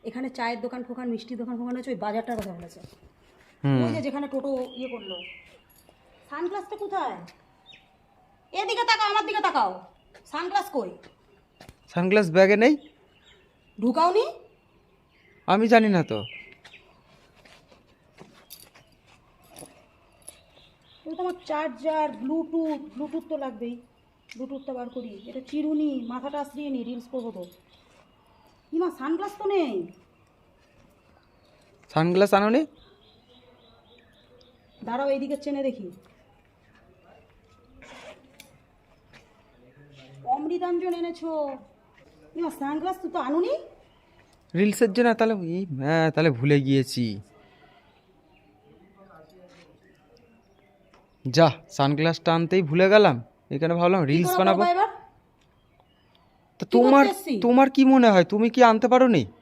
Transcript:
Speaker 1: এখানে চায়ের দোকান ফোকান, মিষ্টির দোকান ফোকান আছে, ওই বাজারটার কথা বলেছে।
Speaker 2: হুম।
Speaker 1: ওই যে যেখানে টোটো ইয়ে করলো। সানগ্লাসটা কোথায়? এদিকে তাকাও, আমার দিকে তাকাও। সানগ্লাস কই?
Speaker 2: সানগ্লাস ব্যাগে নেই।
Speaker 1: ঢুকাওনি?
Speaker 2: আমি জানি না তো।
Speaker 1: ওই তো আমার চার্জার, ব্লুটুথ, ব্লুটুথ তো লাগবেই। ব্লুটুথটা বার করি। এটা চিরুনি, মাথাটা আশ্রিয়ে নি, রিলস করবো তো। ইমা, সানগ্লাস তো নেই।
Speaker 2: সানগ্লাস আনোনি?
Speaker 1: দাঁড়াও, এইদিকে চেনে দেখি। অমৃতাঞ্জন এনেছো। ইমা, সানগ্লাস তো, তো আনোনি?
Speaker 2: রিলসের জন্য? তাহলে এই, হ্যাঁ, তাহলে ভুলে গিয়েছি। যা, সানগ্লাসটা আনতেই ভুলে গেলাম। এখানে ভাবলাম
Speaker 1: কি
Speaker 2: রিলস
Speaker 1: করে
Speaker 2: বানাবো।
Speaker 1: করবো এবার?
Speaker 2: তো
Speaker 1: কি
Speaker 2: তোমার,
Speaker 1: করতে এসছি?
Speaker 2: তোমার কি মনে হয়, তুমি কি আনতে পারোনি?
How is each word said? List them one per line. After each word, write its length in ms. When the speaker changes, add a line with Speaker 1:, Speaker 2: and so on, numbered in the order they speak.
Speaker 1:
এখানে 260
চায়ের 300
দোকান 240
ফোকান, 240
মিষ্টির 300
দোকান 200
ফোকান 180
আছে, 140
ওই 60
বাজারটার 400
কথা 160
বলেছে। 280
Speaker 2:
হুম। 200
Speaker 1:
ওই 100
যে 80
যেখানে 260
টোটো 380
ইয়ে 120
করলো। 280
সানগ্লাসটা 460
কোথায়? 360
এদিকে 320
তাকাও, 260
আমার 160
দিকে 140
তাকাও। 400
সানগ্লাস 460
কই? 180
Speaker 2:
সানগ্লাস 420
ব্যাগে 260
নেই। 200
Speaker 1:
ঢুকাওনি? 460
Speaker 2:
আমি 220
জানি 200
না 140
তো। 220
Speaker 1:
ওই 80
তো 80
আমার 100
চার্জার, 640
ব্লুটুথ, 720
ব্লুটুথ 480
তো 80
লাগবেই। 380
ব্লুটুথটা 360
বার 160
করি। 380
এটা 140
চিরুনি, 580
মাথাটা 320
আশ্রিয়ে 300
নি, 120
রিলস 300
করবো 180
তো। 140
ইমা, 260
সানগ্লাস 400
তো 60
নেই। 420
Speaker 2:
সানগ্লাস 400
আনোনি? 320
Speaker 1:
দাঁড়াও, 240
এইদিকে 280
চেনে 260
দেখি। 280
অমৃতাঞ্জন 720
এনেছো। 600
ইমা, 140
সানগ্লাস 520
তো, 60
তো 100
আনোনি? 320
Speaker 2:
রিলসের 380
জন্য? 220
তাহলে 200
এই, 320
হ্যাঁ, 320
তাহলে 200
ভুলে 300
গিয়েছি। 600
যা, 200
সানগ্লাসটা 640
আনতেই 280
ভুলে 260
গেলাম। 340
এখানে 240
ভাবলাম 260
Speaker 1:
কি 60
Speaker 2:
রিলস 220
Speaker 1:
করে 100
Speaker 2:
বানাবো। 200
Speaker 1:
করবো 120
এবার? 180
Speaker 2:
তো 80
Speaker 1:
কি 40
Speaker 2:
তোমার, 360
Speaker 1:
করতে 120
এসছি? 220
Speaker 2:
তোমার 300
কি 140
মনে 260
হয়, 140
তুমি 260
কি 120
আনতে 260
পারোনি? 380